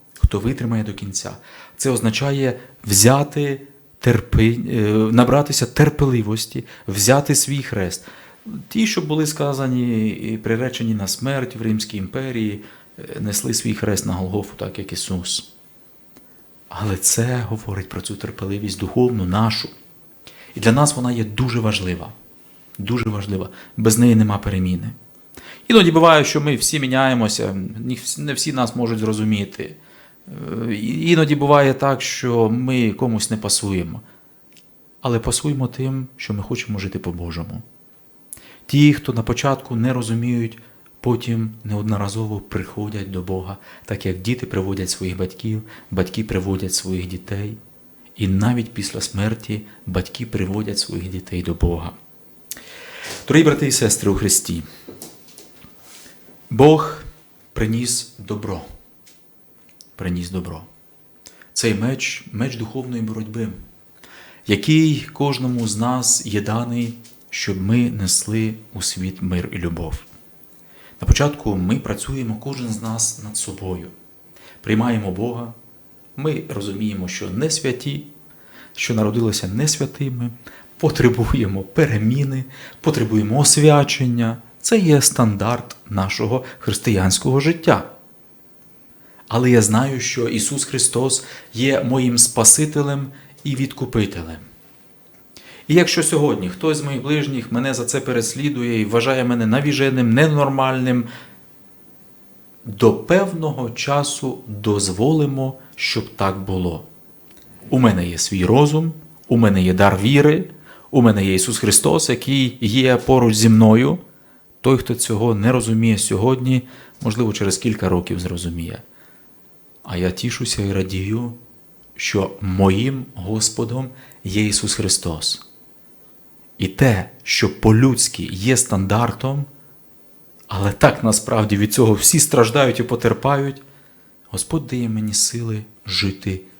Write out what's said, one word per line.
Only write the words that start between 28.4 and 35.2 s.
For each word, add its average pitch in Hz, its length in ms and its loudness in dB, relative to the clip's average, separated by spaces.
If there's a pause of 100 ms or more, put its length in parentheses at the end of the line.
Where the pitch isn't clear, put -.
нас 123 220 -2
можуть 117 240 -2
зрозуміти. 107 760 -2 (560)
Е, 113 420 -6
і-, 151 380 -2
іноді 156 240 4
буває 143 380 4
так, 135 280 0
що 117 480 0
ми 123 440 0
комусь 113 380 -2
не 110 60 -2
пасуємо. 95 640 -2 (1000)
Але 120 180 0
пасуємо 131 480 -2